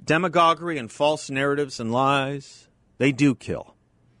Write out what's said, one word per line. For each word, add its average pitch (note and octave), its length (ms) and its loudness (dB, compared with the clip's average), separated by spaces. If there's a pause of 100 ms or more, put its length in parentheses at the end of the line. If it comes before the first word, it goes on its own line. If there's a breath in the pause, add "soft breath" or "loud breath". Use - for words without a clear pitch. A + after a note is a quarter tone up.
Demagoguery E3 720 2
and A#2 140 -8
false D3+ 400 -2
narratives C#3 480 -2
and A2+ 120 -4
lies, C3+ 760 -2 (320)
they C3+ 120 4
do C#3 220 4
kill. - 380 -8 (500)